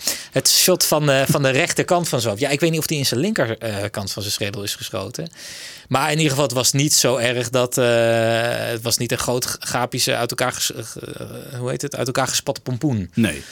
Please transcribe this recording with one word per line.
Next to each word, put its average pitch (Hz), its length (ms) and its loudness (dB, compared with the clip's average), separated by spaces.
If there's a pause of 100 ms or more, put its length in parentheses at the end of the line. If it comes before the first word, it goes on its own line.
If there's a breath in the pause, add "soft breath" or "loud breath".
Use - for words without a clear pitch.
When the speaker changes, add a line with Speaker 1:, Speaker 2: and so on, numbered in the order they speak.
(320 loud breath)
Speaker 1:
Het - 180 2
shot - 360 4
van, 151 240 4
eh, 135 180 6
van 151 160 2
de 135 60 6
rechterkant 165 600 2
van 139 100 0
zijn 113 120 0
hoofd. 104 140 -4
Ja, 135 40 -2
ik 143 100 0
weet 170 120 2
niet 160 80 -2
of - 80 -2
die 156 100 -2
in 135 80 0
zijn 120 140 0
linker, 151 380 0
eh, 110 180 -6 (160)
kant 101 200 -6
van 110 100 -8
zijn 101 120 -4
schedel 101 300 -4
is 101 120 -6
geschoten. 104 540 -8 (580 loud breath)
Maar 131 240 0
in 151 40 0
ieder 156 140 4
geval, 135 160 2
het 120 80 -2
was 123 180 2
niet 143 220 2
zo 127 240 4
erg 120 320 0
dat, 123 280 2
eh, 127 80 4 (840)
het 117 120 -4
was 117 160 -2
niet 120 140 -4
een 127 60 0
groot 123 280 -2
g-, - 140 -6
grafisch, 123 480 -2
eh, 127 100 0
uit 120 120 0
elkaar 127 220 0
ges-, - 220 -4
eh, - 840 -12
hoe 123 100 -4
heet 135 120 -4
het? 143 140 -6
Uit 123 120 -2
elkaar 131 200 0
gespatte - 340 -4
pompoen. 120 520 -2
Speaker 2:
Nee. 82 280 2 (100)